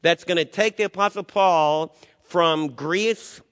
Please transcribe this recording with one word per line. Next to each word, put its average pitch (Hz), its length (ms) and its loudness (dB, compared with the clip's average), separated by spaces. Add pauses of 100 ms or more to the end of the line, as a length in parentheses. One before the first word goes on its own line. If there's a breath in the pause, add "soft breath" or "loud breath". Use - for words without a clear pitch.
that's 165 220 0
gonna 170 200 -2
take 214 320 -2
the 214 60 -2
Apostle 202 400 -4
Paul 160 720 0 (280 soft breath)
from 160 480 0
Greece 180 680 -6 (120)